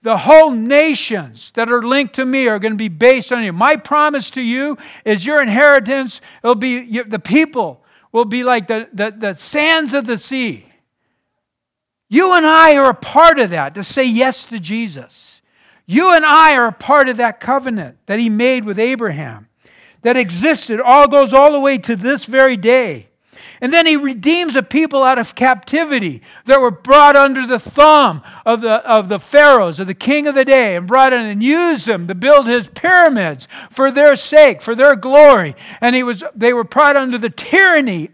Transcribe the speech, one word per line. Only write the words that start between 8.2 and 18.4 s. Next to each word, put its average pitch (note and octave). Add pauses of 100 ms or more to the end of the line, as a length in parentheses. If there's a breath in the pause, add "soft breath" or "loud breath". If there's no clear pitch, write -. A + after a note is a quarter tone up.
be A#3+
like A#3+
the, A3+
the, G#3
the G#3
sands D4+
of C#4
the A#3
sea." A3+ (1400)
You F#4
and E4+
I D#4
are C4+
a G3
part D#4+
of A3
that, D#3
to G3
say C4
yes B3+
to A#3
Jesus. F3+ (440)
You F4
and D#4
I D#4
are A#3+
a A3
part C4+
of A3+
that A#3
covenant A#3+
that G#3
he A#3
made A#3+